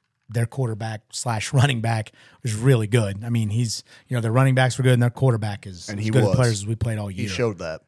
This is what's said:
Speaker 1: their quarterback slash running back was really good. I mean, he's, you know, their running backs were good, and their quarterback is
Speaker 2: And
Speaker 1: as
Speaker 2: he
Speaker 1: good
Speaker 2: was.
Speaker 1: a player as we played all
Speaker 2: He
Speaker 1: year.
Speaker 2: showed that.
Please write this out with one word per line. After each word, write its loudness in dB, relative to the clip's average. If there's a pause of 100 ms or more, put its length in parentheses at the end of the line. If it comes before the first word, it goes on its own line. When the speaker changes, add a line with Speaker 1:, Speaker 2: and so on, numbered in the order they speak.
(320)
Speaker 1:
their 0
quarterback -6 (100)
slash -4
running 2
back -4 (320)
was -4
really 2
good. 0
I -8
mean, 0
he's, -4 (240)
you -4
know, -2
their -2
running 4
backs 2
were -2
good, 6
and 4
their 4
quarterback 0
is -12
Speaker 2:
And -4
Speaker 1:
as -4
Speaker 2:
he 0
Speaker 1:
good 4
Speaker 2:
was. 2
Speaker 1:
a 4
player 4
as -4
we -2
played -4
all -6
Speaker 2:
He -8
Speaker 1:
year. -4
Speaker 2:
showed -2
that. -8